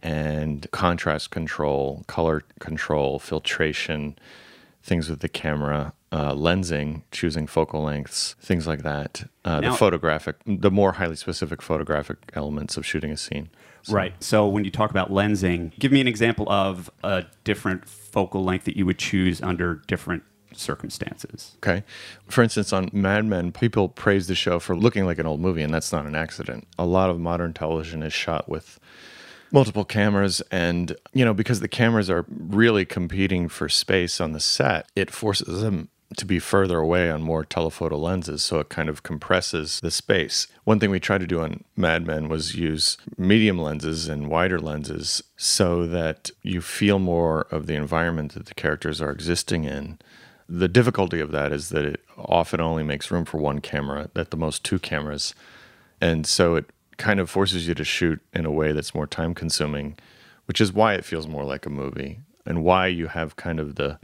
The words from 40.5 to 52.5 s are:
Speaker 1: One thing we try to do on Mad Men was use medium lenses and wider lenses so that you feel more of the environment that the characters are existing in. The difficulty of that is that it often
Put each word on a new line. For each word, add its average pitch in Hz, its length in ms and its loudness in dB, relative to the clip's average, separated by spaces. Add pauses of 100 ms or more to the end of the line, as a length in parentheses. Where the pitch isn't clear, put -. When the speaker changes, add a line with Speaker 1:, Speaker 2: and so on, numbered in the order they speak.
Speaker 1:
One 107 160 4
thing 104 100 4
we 92 80 0
try 101 180 0
to 92 80 -2
do 85 140 0
on 80 240 -4 (140)
Mad 85 280 2
Men 78 220 -2
was 78 280 -4
use 78 420 -2 (200)
medium 101 400 6
lenses 78 520 -4
and 73 180 -4
wider 85 320 2
lenses 78 640 -6 (140)
so 87 500 2
that 82 420 -2 (120)
you 92 180 -4
feel 101 400 2
more 85 520 2
of 78 160 -4
the 80 80 -2
environment 80 580 -2
that - 140 -14
the - 60 -20
characters 76 460 -2
are 73 120 -2
existing 82 520 -2
in. 71 340 -6 (560)
The 87 140 2
difficulty 92 540 4
of 76 100 -4
that 73 220 0
is 73 160 -6
that 78 160 0
it 73 160 -4 (160)
often 85 420 0